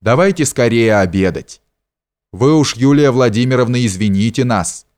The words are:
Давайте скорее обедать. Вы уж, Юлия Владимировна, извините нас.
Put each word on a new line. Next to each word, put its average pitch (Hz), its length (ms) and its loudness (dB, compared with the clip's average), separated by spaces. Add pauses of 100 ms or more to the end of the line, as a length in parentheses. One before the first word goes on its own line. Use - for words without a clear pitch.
Давайте 160 440 0
скорее 117 540 0
обедать. 92 600 -2 (720)
Вы 131 240 2
уж, 147 200 0
Юлия 139 340 2
Владимировна, 123 760 0
извините 104 600 -2
нас. 110 420 -4 (120)